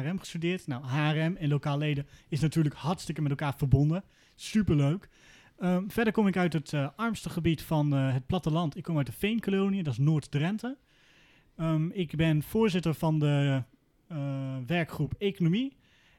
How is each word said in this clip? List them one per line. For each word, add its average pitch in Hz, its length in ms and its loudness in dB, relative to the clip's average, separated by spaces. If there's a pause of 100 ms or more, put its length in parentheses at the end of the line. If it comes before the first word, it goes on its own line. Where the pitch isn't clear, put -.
R 156 140 -4
M 185 40 -4
gestudeerd. 175 480 -6
Nou, 131 180 -6
H 147 260 0
R 151 60 0 (140)
M 190 80 -4
en 151 100 -2
lokaal 143 300 0
leden 147 280 -2 (220)
is 135 120 -2
natuurlijk 156 340 2
hartstikke 165 480 -4
met 143 80 0
elkaar 143 260 -2
verbonden. 147 460 4 (320)
Superleuk. 165 720 0 (500)
Ehm, 180 300 0
verder 226 240 0
kom 214 140 4
ik 180 100 2
uit 175 160 2
het, 156 200 -4
eh, 143 240 0
armste 214 340 -4
gebied 165 320 0
van, 147 320 2
eh, 135 180 2
het 131 140 -2
platteland. 165 500 0
Ik 180 60 -10
kom 165 140 -2
uit 139 100 2
de 117 60 -10
Veenkolonie, 196 680 0
dat 147 100 -2
is 107 60 -4
Noord-Drenthe. 160 760 0 (800)
Ehm, 214 360 0
ik 175 240 -4
ben 156 260 4
voorzitter 180 520 2
van 156 240 2
de, 143 440 2 (460)
eh, 135 480 -6 (100)
werkgroep 156 520 -2
Economie. 202 580 0 (420)